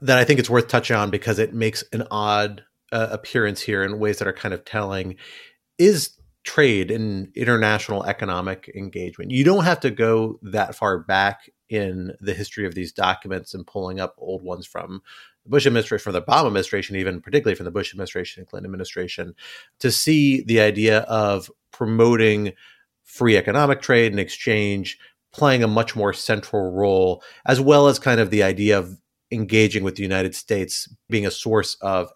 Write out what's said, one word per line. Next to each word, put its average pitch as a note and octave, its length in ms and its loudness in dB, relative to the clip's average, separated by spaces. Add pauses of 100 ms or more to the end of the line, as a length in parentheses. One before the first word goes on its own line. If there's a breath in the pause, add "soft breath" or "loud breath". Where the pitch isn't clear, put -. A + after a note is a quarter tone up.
that B2+ 160 4
I B2 60 4
think C3+ 140 4
it's A#2+ 120 -2
worth A#2+ 180 2
touching A#2+ 260 0
on G#2 140 0
because G2+ 300 -2
it G#2+ 160 -2
makes A2+ 280 -4 (120)
an A2+ 160 -4
odd, G#2 540 -2 (280)
uh, A2+ 180 -2
appearance G#2+ 520 -2
here G2 200 -2
in G2+ 160 -4
ways G#2 200 -2
that G2 100 -2
are F#2+ 60 -4
kind G2+ 180 -8
of F2+ 140 -10
telling F#2+ 500 -6 (600 loud breath)
is F3 320 4 (340)
trade G#2+ 460 2
and G#2 440 -6
international A2 720 0
economic F#2+ 720 -6
engagement. F#2 560 -12
You B2+ 120 0
don't F3+ 220 4
have E3+ 160 0
to C3 100 0
go A2+ 520 0
that G#2 320 -4
far G2 240 0
back G2 500 0 (220)
in F#2+ 500 -6
the G2 140 -6
history G2+ 320 -8
of E2+ 80 -8
these F2 180 -8
documents F#2+ 640 -4
and F2+ 120 -14
pulling F#2 340 -8
up F#2 180 -8
old F#2 240 -8
ones F2+ 240 -12
from F2 340 -12 (440 loud breath)
the - 40 -20
Bush C3 180 2
administration, A#2 360 0
from G2+ 100 -6
the F2 100 -2
Obama C#3 260 4
administration, G2 480 -4
even F#2 260 -4
particularly A2 340 0
from - 80 -12
the F2 60 -8
Bush F#2+ 220 -6
administration F#2 500 -10
and - 60 -20
Clinton F#2+ 200 -14
administration, F#2 640 -10 (440 loud breath)
to C3 120 0
see C#3+ 520 2
the A2+ 180 4
idea G#2+ 400 4
of G#2 500 -2 (220)
promoting A2 800 4 (500 soft breath)
free A2+ 360 2
economic C3+ 420 2
trade A#2 320 4
and G2+ 80 -2
exchange G2+ 800 -2 (320 soft breath)
playing C3 320 2
a A2 60 2
much A2 260 0
more G2+ 200 -2
central G2+ 580 -4
role, F#2+ 500 2 (220 loud breath)
as C3 160 2
well C#3+ 260 8
as C3+ 120 4
kind A#2+ 200 2
of G2+ 120 2
the G#2 120 2
idea G2 360 2
of F2+ 180 -6 (340)
engaging G#2+ 540 2
with F#2 100 -4
the G2+ 80 -8
United F#2+ 320 -2
States - 540 -6 (220)
being G#2 160 0
a F#2 40 -2
source A2 520 -2
of F#2+ 320 -2